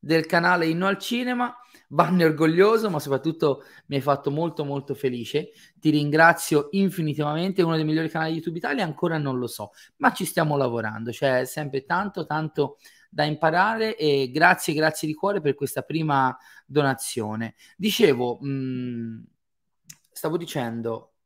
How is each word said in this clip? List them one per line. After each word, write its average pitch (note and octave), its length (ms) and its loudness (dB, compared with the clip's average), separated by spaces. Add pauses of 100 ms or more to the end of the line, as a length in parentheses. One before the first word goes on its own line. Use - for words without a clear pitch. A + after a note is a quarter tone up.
del D#3+ 260 0
canale F3 400 2
Inno E3+ 220 0
al G3 100 0
Cinema, B3 560 -4 (340)
vanne E3+ 360 4
orgoglioso, E3+ 640 4
ma D#3+ 80 -2
soprattutto C#3+ 680 -2 (220)
mi C#3+ 100 -4
hai C3+ 60 0
fatto C#3 280 2
molto, D#3 340 -4
molto C#3 300 -6
felice, B2+ 560 -4 (280)
ti D#3 120 2
ringrazio D3+ 800 4
infinitivamente, E3 920 -2
è F3 40 4
uno E3 120 0
dei D#3+ 80 0
migliori D#3 240 0
canali D#3+ 240 -2
YouTube E3 260 -6
Italia, B3 240 -2
ancora E3 360 -2
non C3+ 200 -2
lo A#2+ 80 -4
so, G#2+ 260 -10 (240)
ma - 160 2
ci - 120 -6
stiamo D3+ 320 0
lavorando, A2+ 540 -2
c'è B2+ 340 0
sempre C#3 400 -6
tanto, F#3 400 -4
tanto D3+ 540 -4 (320)
da D3 140 -2
imparare F#3 680 0
e C#3 360 0
grazie, E3 420 4
grazie D#3 340 0
di D3+ 60 -2
cuore F#3+ 300 -2
per C#3+ 120 2
questa C3+ 280 -6
prima C#3+ 520 0 (300)
donazione. A2+ 920 -2 (200)
Dicevo, C#3 680 2
mm, B2 800 -6 (880)
stavo D#3+ 280 -4
dicendo A#2 880 -6